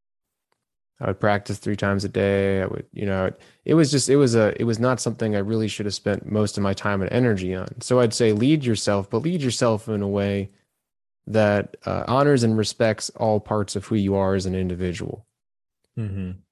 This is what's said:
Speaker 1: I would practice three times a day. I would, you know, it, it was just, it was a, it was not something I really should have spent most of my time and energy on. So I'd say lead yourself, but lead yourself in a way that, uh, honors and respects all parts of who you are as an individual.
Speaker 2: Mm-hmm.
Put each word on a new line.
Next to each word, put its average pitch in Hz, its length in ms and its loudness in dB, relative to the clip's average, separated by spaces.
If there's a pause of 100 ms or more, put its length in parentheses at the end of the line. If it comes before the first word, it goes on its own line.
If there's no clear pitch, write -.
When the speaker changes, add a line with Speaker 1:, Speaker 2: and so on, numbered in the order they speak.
(1000)
Speaker 1:
I 123 60 -4
would 101 120 -2
practice 104 400 0
three 104 160 -4
times 98 300 0
a 98 40 -4
day. 98 540 2
I 95 40 0
would, - 260 -8
you - 140 -6
know, 95 200 0
it, - 140 -6 (240)
it - 100 2
was 156 160 4
just, 135 180 0
it 135 80 6
was 127 200 4
a, 107 240 4
it 117 40 0
was 113 140 0
not 123 220 0
something 110 340 -2
I 101 60 0
really 110 280 -2
should 104 180 -6
have 98 80 -4
spent - 360 -4
most 104 260 0
of 101 60 -2
my 98 120 0
time 101 280 -2
and 90 80 -2
energy 101 440 0
on. 92 260 -10
So 123 180 2
I'd 120 160 4
say 113 180 2
lead 135 320 2
yourself, 101 460 0
but 113 80 -2
lead 160 240 -2
yourself 117 460 0
in 107 140 -2
a 98 60 -2
way 101 420 -2 (760)
that, 104 500 2 (100)
uh, 92 200 -4
honors 139 380 4
and 110 120 2
respects 110 600 -2
all 107 240 0
parts 107 340 -4
of 95 120 -6
who 113 100 -2
you 98 180 0
are 95 200 2
as 95 120 -2
an 92 80 -4
individual. 90 720 -6 (720)
Speaker 2:
Mm-hmm. 98 340 -6 (200)